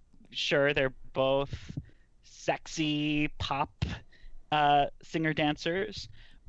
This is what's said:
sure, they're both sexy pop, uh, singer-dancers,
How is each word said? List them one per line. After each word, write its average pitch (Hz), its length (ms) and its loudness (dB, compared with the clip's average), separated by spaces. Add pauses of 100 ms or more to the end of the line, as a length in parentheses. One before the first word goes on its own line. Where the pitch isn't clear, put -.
(320)
sure, 143 420 2
they're 139 220 2 (180)
both 135 640 0 (460)
sexy 151 1040 -2 (100)
pop, - 480 -4 (640)
uh, 147 360 6 (160)
singer-dancers, 156 1040 -2 (400)